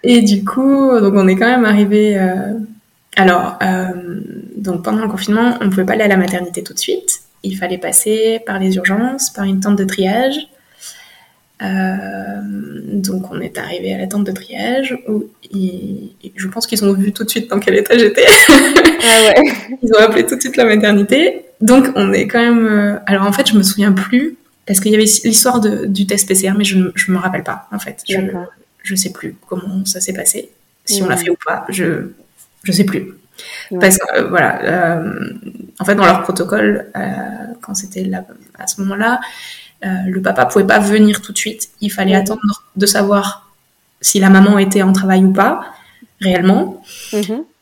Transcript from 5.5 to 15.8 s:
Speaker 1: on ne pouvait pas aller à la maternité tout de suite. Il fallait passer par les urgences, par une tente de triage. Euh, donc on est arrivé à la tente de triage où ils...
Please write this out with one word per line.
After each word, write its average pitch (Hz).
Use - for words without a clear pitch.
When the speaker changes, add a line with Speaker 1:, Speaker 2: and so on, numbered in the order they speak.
Speaker 1:
on 220
ne 196
pouvait 190
pas 196
aller 220
à 208
la 196
maternité 180
tout -
de -
suite. -
Il 190
fallait 180
passer 220
par 190
les 190
urgences, 226
par 202
une 190
tente 202
de 196
triage. 202
Euh, 190
donc 190
on 180
est -
arrivé 180
à 196
la 190
tente 202
de 190
triage 240
où 214
ils... 190